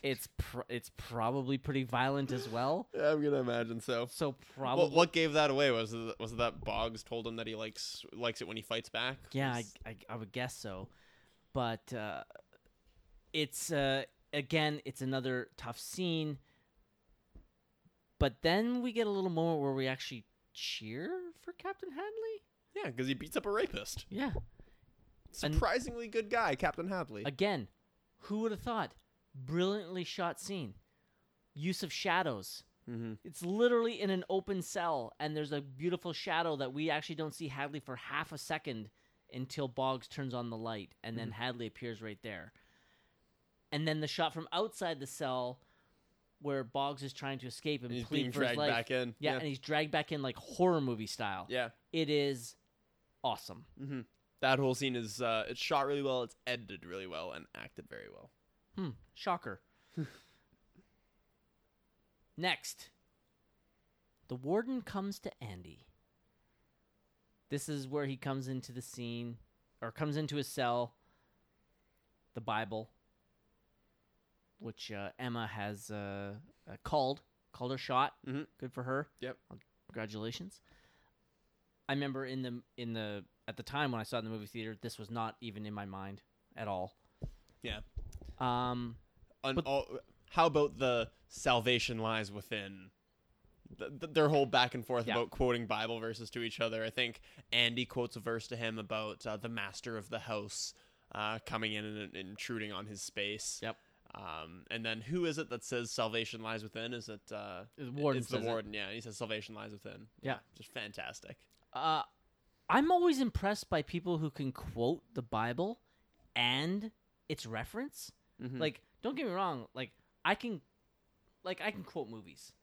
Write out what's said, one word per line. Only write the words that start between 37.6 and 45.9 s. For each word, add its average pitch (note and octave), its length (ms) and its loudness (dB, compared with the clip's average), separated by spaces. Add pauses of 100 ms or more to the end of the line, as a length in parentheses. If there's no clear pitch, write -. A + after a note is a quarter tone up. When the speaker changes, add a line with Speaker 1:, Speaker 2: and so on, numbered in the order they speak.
Speaker 1:
for C3 160 -8
half C#3+ 360 -4
a D3+ 80 -10
second B2 500 -4 (420)
until C3 360 -4
Boggs C3 400 0
turns C3 260 -4
on A#2+ 160 -2
the A2+ 80 -6
light, A2 460 -6
and A2+ 120 -6
then A#2 120 -2
Speaker 2:
Mm-hmm. A2 160 -6
Speaker 1:
Hadley A#2+ 240 -2
appears A2 340 -8
right G#2+ 220 -8
there. F#2 280 -8 (1200)
And D3+ 160 0
then D#3 140 2
the D3+ 60 0
shot D#3+ 260 2
from D#3+ 180 -8
outside E3+ 480 0
the C3+ 80 -8
cell B2+ 520 -2 (840)